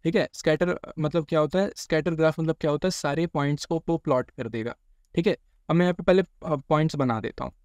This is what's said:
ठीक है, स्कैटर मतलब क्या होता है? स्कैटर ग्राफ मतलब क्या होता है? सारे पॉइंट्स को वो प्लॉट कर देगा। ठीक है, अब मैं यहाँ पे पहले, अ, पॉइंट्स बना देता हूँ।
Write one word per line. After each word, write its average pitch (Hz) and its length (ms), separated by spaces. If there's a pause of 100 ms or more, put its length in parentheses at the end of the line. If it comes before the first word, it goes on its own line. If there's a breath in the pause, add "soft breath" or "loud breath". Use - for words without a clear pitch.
ठीक 165 120
है, 175 160
स्कैटर 175 480 (180)
मतलब 156 280
क्या 160 140
होता 151 180
है? 196 180
स्कैटर 165 380
ग्राफ 156 260
मतलब 160 200
क्या 151 100
होता 151 160
है? 185 40
सारे 160 360
पॉइंट्स 147 380
को 165 240
वो 165 100
प्लॉट 127 320
कर 123 180
देगा। 113 280 (380)
ठीक 175 120
है, 196 100 (340)
अब 160 60
मैं 180 100
यहाँ 180 80
पे - 80
पहले, 185 200
अ, - 340
पॉइंट्स 156 400
बना 123 240
देता - 240
हूँ। 123 80 (120)